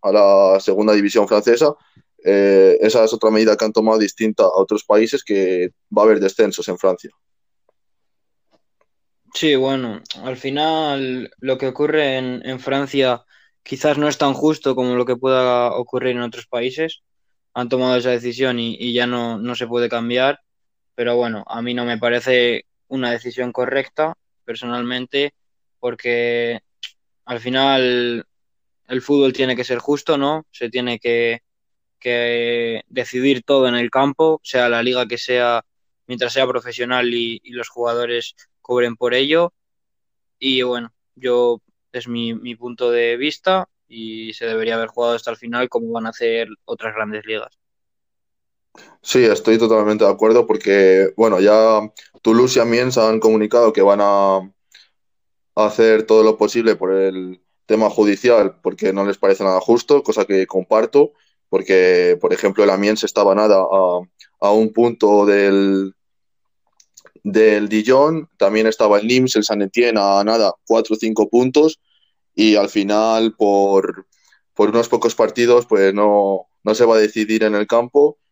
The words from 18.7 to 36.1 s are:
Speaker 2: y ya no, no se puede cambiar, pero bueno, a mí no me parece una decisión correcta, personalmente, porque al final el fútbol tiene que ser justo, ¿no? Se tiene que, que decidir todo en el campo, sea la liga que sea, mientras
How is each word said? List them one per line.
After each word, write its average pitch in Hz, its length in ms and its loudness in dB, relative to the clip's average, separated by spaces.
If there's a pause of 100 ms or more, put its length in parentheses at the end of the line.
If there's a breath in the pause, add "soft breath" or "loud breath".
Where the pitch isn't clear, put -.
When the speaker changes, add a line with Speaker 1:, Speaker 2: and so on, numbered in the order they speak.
Speaker 2:
y 120 140 -8
ya 120 140 -2
no, 117 320 -6
no 120 160 -8
se 120 120 -8
puede 120 220 -2
cambiar, 120 520 -2 (540)
pero 120 220 -2
bueno, 117 300 -4
a 117 140 -12
mí 120 140 -8
no 123 100 -6
me 117 140 -6
parece 120 640 -2 (240)
una 127 220 -6
decisión 120 420 -8
correcta, 135 640 -4 (300)
personalmente, 123 920 -8 (440)
porque 120 840 -4 (640)
al 120 140 -10
final 127 840 -2 (600)
el 127 140 -6
fútbol 139 320 0
tiene 131 200 -2
que 123 100 -6
ser 123 140 -6
justo, 143 380 -4
¿no? 147 340 -4
Se 120 200 -10
tiene 123 280 -6
que, 117 440 -4 (580)
que 120 880 -4
decidir 127 540 -2
todo 135 260 2
en 120 60 -2
el 120 160 -4
campo, 147 520 0
sea 123 280 -2
la 117 120 -2
liga 123 240 -2
que 117 120 -10
sea, 120 440 -2 (440)
mientras 120 260 -6